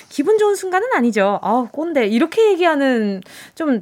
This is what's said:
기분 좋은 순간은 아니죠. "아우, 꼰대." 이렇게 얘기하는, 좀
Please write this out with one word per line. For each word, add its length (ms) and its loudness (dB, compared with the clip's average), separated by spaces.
기분 300 0
좋은 160 2
순간은 400 -4
아니죠. 480 0
"아우, 280 0
꼰대." 360 -2
이렇게 440 2
얘기하는, 680 0
좀 260 -2